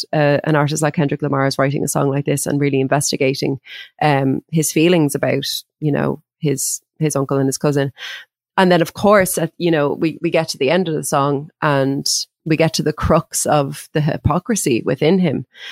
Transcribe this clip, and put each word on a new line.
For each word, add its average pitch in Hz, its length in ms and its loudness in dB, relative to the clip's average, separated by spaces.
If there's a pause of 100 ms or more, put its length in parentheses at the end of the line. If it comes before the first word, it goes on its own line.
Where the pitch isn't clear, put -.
(120)
uh, 147 320 2
an 156 100 0
artist 151 280 0
like 151 120 0
Kendrick 147 280 0
Lamar 139 240 0
is 135 120 -2
writing 139 240 0
a - 60 -2
song 143 200 0
like 139 160 0
this 143 220 -2
and 143 140 -2
really 139 200 0
investigating, 135 800 -2 (420)
um, 139 400 2 (100)
his 160 200 0
feelings 160 460 2
about, 135 280 -2 (360)
you 151 100 0
know, 143 320 -2 (160)
his, 139 420 -4 (200)
his 151 160 0
uncle 139 200 0
and 135 120 2
his 135 100 -4
cousin. 139 340 0 (640)
And 185 140 4
then, 175 120 6
of - 120 -2
course, 202 440 2
at, 160 200 -2
you 170 120 0
know, 147 220 2
we, - 280 -2
we 165 100 -2
get 160 200 0
to - 80 -10
the 135 120 0
end 175 180 2
of 156 60 -2
the 143 80 -4
song 143 480 0 (120)
and 139 460 0 (360)
we 156 120 2
get 160 180 2
to - 80 -2
the 156 100 0
crux - 540 0
of 147 460 0
the 156 80 0
hypocrisy 151 840 0
within 151 340 2
him. 139 280 0 (260)